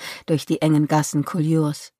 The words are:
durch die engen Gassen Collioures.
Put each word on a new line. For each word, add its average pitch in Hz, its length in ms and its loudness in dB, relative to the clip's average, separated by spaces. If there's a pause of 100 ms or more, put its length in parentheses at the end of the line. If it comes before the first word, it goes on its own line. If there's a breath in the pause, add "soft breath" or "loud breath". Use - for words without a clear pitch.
(260 loud breath)
durch 156 200 0
die - 160 -2
engen 151 280 4
Gassen 151 340 2
Collioures. 156 760 -2